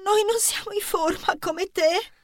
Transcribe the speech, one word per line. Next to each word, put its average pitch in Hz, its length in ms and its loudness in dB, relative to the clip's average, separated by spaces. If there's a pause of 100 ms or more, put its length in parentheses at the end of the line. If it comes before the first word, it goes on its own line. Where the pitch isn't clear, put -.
Noi 427 200 4
non 453 140 2
siamo - 340 -2
in 415 80 -2
forma 339 580 -2
come 339 320 -4
te. 339 420 0 (120)